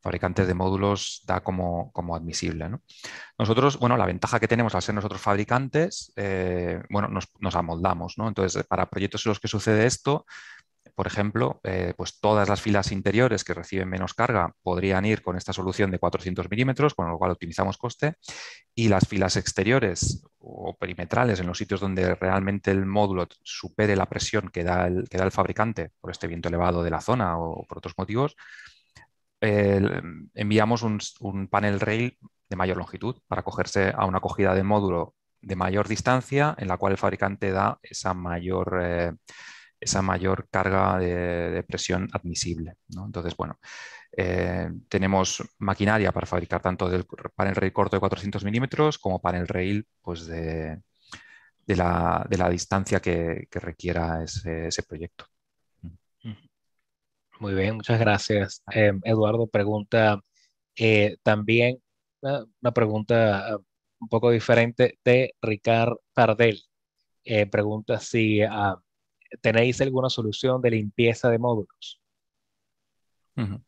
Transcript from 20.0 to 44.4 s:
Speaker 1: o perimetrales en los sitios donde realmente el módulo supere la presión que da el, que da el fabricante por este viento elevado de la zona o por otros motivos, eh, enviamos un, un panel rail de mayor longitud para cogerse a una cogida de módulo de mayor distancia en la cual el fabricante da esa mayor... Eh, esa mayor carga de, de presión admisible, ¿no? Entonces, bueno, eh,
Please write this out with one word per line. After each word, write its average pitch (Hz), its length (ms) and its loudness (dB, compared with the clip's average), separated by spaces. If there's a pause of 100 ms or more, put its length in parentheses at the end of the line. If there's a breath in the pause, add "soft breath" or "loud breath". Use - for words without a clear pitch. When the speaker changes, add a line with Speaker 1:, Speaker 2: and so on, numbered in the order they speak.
Speaker 1:
o - 380 -12
perimetrales 90 640 0
en 90 80 -2
los 87 120 -4
sitios 101 220 -4
donde 92 360 0
realmente 95 540 0
el 95 160 2
módulo 98 420 0 (140)
supere 104 520 -2
la 95 120 2
presión - 420 -4
que 87 160 -6
da 90 220 2
el, 90 220 -2
que 92 100 -6
da 92 60 2
el 95 60 2
fabricante 95 680 -2
por 90 100 -10
este 85 160 -8
viento 85 220 -6
elevado 87 340 0
de 85 80 -2
la 80 100 -2
zona 98 380 0
o 82 280 -8
por - 120 -14
otros - 180 -12
motivos, 107 380 -2 (1040 loud breath)
eh, 101 400 4 (540)
enviamos 107 480 2
un, 107 160 -2 (220)
un 98 260 -6
panel 101 320 2
rail 110 400 -2 (300)
de 95 80 -6
mayor 92 200 0
longitud 95 520 -8
para 92 140 -4
cogerse - 520 0
a 101 120 2
una 92 140 0
cogida 95 320 2
de 95 120 2
módulo 98 500 0 (280)
de 95 120 -6
mayor 92 320 0
distancia 131 720 0
en 98 80 -6
la 90 100 0
cual 98 160 2
el 95 60 -2
fabricante 98 540 0
da 98 300 0
esa - 320 -6
mayor... 90 680 -2
Eh, 87 300 0 (680 loud breath)
esa - 220 0
mayor 95 480 -2
carga 95 480 2
de, 87 520 -2
de 87 120 -2
presión 92 500 -4
admisible, 82 680 -6 (100)
¿no? 92 180 -10
Entonces, 87 300 -8
bueno, - 240 -8 (500 loud breath)
eh, 90 580 -2 (200)